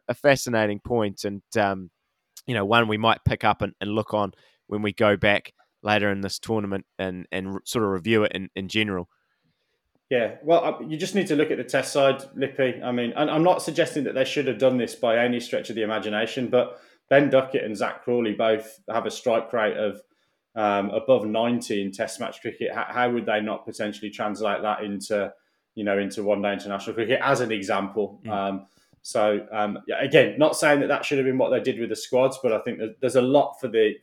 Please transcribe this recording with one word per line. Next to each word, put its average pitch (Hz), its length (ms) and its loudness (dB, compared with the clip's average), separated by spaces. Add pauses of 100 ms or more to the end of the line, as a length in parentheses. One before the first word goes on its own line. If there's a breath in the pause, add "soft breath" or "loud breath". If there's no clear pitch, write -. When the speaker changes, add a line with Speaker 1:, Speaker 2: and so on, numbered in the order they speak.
Speaker 1:
a 120 60 -2
fascinating 110 640 2
point 107 460 -2
and, 101 180 -6 (160)
um, 98 320 0 (560)
you 127 80 -4
know, 101 100 0
one 113 220 4
we 107 120 0
might 113 260 2
pick - 180 -2
up 107 200 2
and, 101 180 -4
and 101 100 -4
look 107 240 -2
on 101 180 0 (360)
when 104 140 -4
we 104 100 0
go 104 240 4
back 101 360 2 (300)
later 104 280 2
in 98 100 -2
this 98 180 -6
tournament 101 480 -4 (120)
and, 92 340 -6
and 95 220 -6
re-, 98 100 -8
sort 117 200 -2
of 98 60 2
review 104 320 2
it 107 100 0
in, 95 220 -8
in 98 140 -6
general. 101 400 -2 (1000)
Speaker 2:
Yeah, 117 360 0
well, 165 200 4
uh, 151 220 -4
you 156 100 -8
just 185 200 -6
need 185 100 2
to 156 80 0
look 151 160 2
at 147 60 0
the 123 80 -6
test - 280 -2
side, 135 300 4 (140)
Lippy. 131 440 -2
I 123 120 -4
mean, 120 240 -2
and 151 120 2
I'm 156 140 2
not 180 180 4
suggesting 156 440 0
that - 100 -4
they 131 100 2
should 135 220 -2
have 120 120 -2
done 127 200 4
this 113 160 -2
by 117 240 2
any 120 220 0
stretch - 280 -6
of 113 60 -8
the 110 80 -2
imagination, 107 680 -2
but 123 320 2 (280 loud breath)
Ben 139 200 6
Duckett 131 360 2
and 107 120 -6
Zach 107 280 -6
Crawley 117 280 0
both 110 460 0 (100)
have 110 180 -2
a 104 40 -2
strike 113 420 -2
rate 107 240 0
of, 104 240 -4 (540)
um, 101 360 0
above 113 360 2
ninety 113 560 -2
in 98 80 -6
test 107 300 -6
match - 200 -10
cricket. - 300 -6
H-, 113 180 -4
how 123 220 0
would 117 160 -2
they 107 140 2
not 107 260 -6
potentially 104 440 -8
translate 104 520 -2
that 107 220 -2
into, 101 480 -4 (420)
you 113 80 -8
know, 101 160 2
into 101 240 -2
one-day 101 300 0
international 101 420 -6
cricket 113 260 0
as 127 200 2
an 113 100 -2
example? 101 760 -4
Speaker 1:
Mm. 110 80 -8
Speaker 2:
Um, 98 340 -4 (360)
so, 107 500 0
um, 107 260 -2 (100)
yeah, - 140 -2
again, 131 360 6
not 147 180 4
saying 147 240 4
that 127 80 0
that 139 160 0
should 143 140 0
have 131 80 0
been 131 120 0
what 120 120 2
they 123 100 2
did 113 200 -2
with 110 100 -4
the 110 60 -4
squads, 131 460 0
but 113 100 2
I 104 80 0
think 120 180 -6
that - 220 -8
there's 127 160 0
a 123 60 6
lot 135 380 2
for 131 60 -4
the, 110 360 4